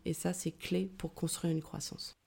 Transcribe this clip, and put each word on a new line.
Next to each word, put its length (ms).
Et 80
ça, 200
c'est 200
clé 440
pour 180
construire 380
une 100
croissance. 540